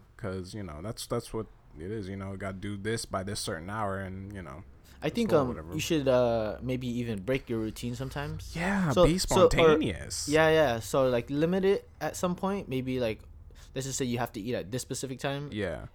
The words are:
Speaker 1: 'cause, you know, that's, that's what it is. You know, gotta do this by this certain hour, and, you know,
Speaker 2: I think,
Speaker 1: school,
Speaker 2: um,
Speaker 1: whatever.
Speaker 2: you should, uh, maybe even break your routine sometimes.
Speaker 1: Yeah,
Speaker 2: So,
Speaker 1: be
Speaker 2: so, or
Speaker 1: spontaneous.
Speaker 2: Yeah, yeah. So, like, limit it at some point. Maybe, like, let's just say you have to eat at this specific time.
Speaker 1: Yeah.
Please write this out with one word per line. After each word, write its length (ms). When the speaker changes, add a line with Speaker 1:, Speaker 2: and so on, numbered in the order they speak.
Speaker 1:
'cause, 380
you 100
know, 180
that's, 260
that's 260
what 140
it 140
is. 160
You 80
know, 220
gotta 200
do 200
this 280
by 180
this 160
certain 300
hour, 300
and, 320
you 100
know, 220
Speaker 2:
I 80
think, 220
Speaker 1:
school, 100
Speaker 2:
um, 80
Speaker 1:
whatever. 240
Speaker 2:
you 80
should, 260
uh, 540
maybe 260
even 340
break 280
your 100
routine 360
sometimes. 600
Speaker 1:
Yeah, 360
Speaker 2:
So, 140
Speaker 1:
be 120
Speaker 2:
so, 300
or 40
Speaker 1:
spontaneous. 800
Speaker 2:
Yeah, 200
yeah. 300
So, 300
like, 200
limit 360
it 220
at 160
some 200
point. 340
Maybe, 320
like, 180
let's 100
just 140
say 60
you 140
have 140
to 80
eat 140
at 160
this 100
specific 380
time. 320
Speaker 1:
Yeah. 440